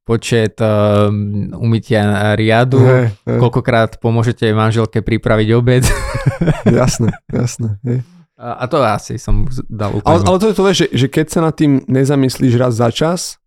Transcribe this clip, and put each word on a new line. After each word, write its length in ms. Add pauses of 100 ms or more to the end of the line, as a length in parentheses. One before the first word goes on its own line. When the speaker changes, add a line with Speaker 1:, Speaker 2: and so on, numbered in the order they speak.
Speaker 1:
počet, 580
o, 500 (460)
umytia 480 (320)
riadu, 420
Speaker 2:
Hej, 280 (200)
hej. 140
Speaker 1:
koľkokrát 580
pomôžete 540
manželke 500
pripraviť 500
obed. 300 (520)
<laughs> 340
Speaker 2:
Jasné, 420 (160)
jasné, 560
hej. 240 (300)
Speaker 1:
A, 240
a 60
to 120
asi 380
som 320
z-, 180
dal 300
úplne. 160
Speaker 2:
Ale, 100
ale 160
to 80
je 80
to, 100
vieš, 140
že, 160
že 160
keď 200
sa 120
nad 140
tým 300
nezamyslíš 680
raz 200
za 140
čas 580